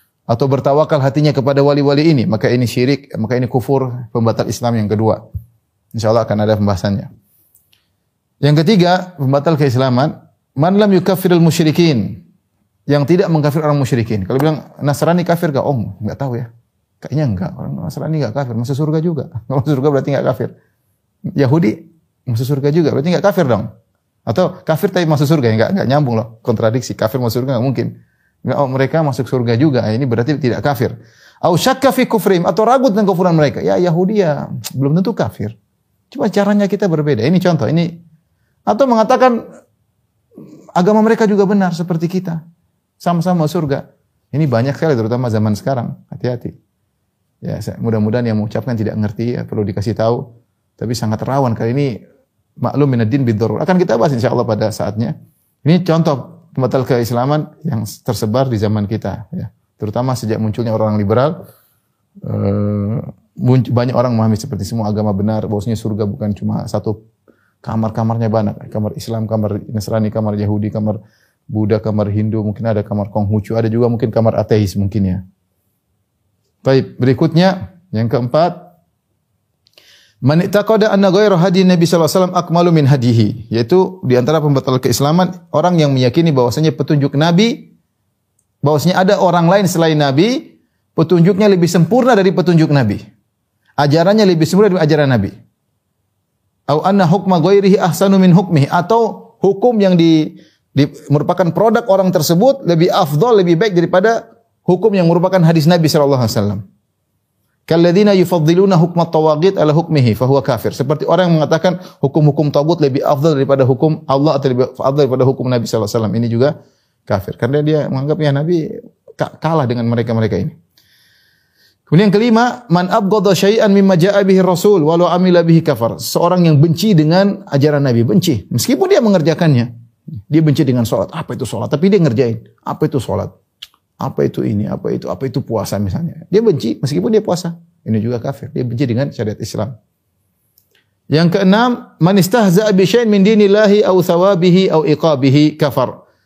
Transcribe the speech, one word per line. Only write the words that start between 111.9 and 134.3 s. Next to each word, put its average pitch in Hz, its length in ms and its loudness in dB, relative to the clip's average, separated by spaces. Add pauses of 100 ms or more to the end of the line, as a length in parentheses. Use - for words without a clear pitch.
hukum-hukum 147 520 0
tagut 156 280 0
lebih 139 200 0
afdal 147 360 0
daripada 135 280 2
hukum 147 440 0
Allah 139 280 2
atau 135 120 0
lebih 127 240 -2
afdal 139 320 0
daripada 127 200 0
hukum 135 240 -2
Nabi 120 160 -2
sallallahu 110 240 -2
alaihi 117 120 -2
wasallam. 107 160 -2
Ini 117 120 -2
juga 117 200 2 (560)
kafir. 101 320 -4
Karena 143 280 -2
dia 151 240 0
menganggap 143 320 -4
ya 147 120 0
Nabi 160 240 -2 (600)
ka-, - 240 -6
kalah 156 240 0
dengan 117 240 -2
mereka-mereka 113 480 -2
ini. 95 160 -4 (1400)
Kemudian 185 240 4
yang - 0 -
kelima, 233 560 2
man 180 160 2
abghadha 202 480 2
syai'an 208 400 2
mimma 196 240 4
ja'a 196 240 2
bihi 190 240 4
Rasul 185 400 2
walau 170 240 2
amila 180 320 4
bihi 165 240 4
kafar. 113 320 -2
Seorang 175 480 0
yang 147 160 4
benci 180 320 2
dengan 180 560 2
ajaran 143 320 2
Nabi, 120 240 2
benci. 170 400 0
Meskipun 370 480 0
dia 285 80 4
mengerjakannya. 160 640 2 (640)
Dia 156 160 2
benci 151 160 2
dengan 123 240 0
sholat. 110 240 -2
Apa 160 240 -10
itu 113 160 -8
sholat? 113 200 -6
Tapi 156 200 0
dia 208 80 2
ngerjain. 127 480 0 (160)
Apa - 240 -6
itu 127 160 -4
sholat? 95 320 -6 (640)
Apa 135 240 -6
itu 135 240 -2